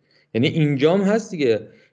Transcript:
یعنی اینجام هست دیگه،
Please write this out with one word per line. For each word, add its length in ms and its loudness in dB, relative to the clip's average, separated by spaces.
یعنی 140 2
اینجام 540 0
هست 300 -2
دیگه، 360 -2